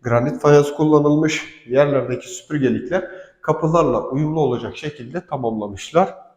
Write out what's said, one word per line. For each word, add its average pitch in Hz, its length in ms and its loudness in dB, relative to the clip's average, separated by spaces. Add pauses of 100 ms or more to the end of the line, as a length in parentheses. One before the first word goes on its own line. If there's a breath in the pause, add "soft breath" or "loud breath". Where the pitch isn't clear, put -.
granit 120 380 0
fayans 147 320 4
kullanılmış. 151 920 2
Yerlerdeki 127 600 0
süpürgelikler 143 840 -2 (320 loud breath)
kapılarla 160 680 2
uyumlu 151 320 -2
olacak 139 360 -2
şekilde 147 500 -10
tamamlamışlar. 113 880 -2 (220)